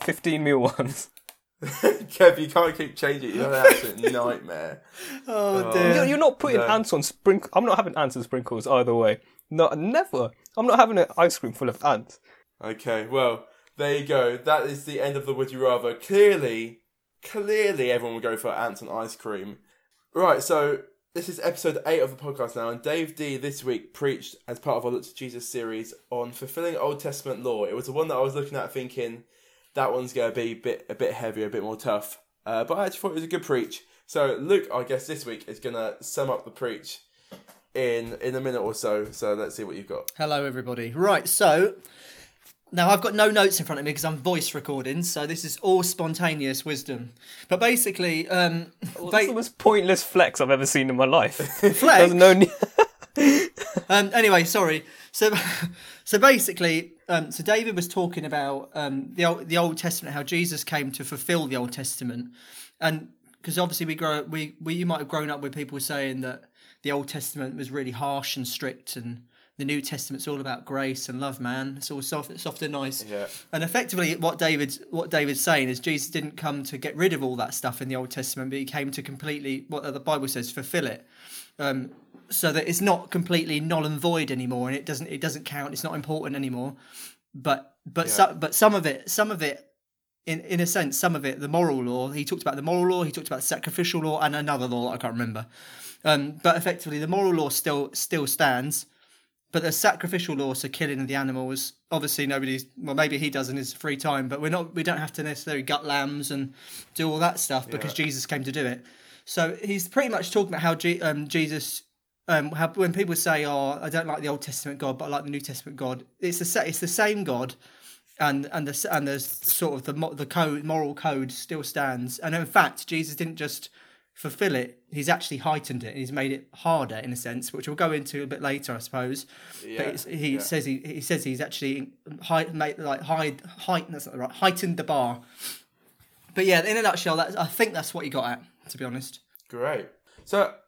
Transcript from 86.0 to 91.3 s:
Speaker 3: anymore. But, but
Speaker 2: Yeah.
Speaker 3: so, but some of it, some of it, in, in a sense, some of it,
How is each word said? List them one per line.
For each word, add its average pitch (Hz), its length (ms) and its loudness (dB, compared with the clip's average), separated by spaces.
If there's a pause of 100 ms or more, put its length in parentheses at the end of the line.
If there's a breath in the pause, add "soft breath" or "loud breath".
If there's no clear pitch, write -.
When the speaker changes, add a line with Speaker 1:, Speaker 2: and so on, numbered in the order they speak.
Speaker 3:
anymore. 135 400 -4 (600 loud breath)
But, 135 420 -2 (100)
but 151 200 -2
Speaker 2:
Yeah. - 60 0
Speaker 3:
so, 139 220 6
but 156 220 -4
some 214 180 6
of 170 120 2
it, 139 220 -4
some 214 220 2
of 180 120 -6
it, 147 220 -4 (640)
in, 165 140 -4
in 180 180 -2
a 175 80 4
sense, 165 320 0
some 175 160 2
of 139 100 -4
it, 135 140 -2